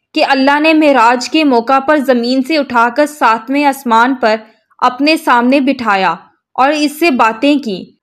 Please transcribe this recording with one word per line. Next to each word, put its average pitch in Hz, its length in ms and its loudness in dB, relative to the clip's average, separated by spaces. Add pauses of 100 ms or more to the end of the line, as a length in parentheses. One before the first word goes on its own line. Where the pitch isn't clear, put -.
(140)
कि 311 60 -2
अल्लाह 269 400 0
ने 320 140 2
मेराज 262 540 2
के 311 160 0
मौका 269 340 0
पर 302 200 0
ज़मीन 254 440 -2
से 311 160 -2
उठाकर 247 480 0
सातवें 262 580 -2
आसमान 254 500 0
पर 226 240 -2 (440)
अपने 277 340 0
सामने 262 440 2
बिठाया 214 580 -2 (380)
और 269 160 2
इससे 302 380 -2
बातें 254 480 0
की। 214 440 -10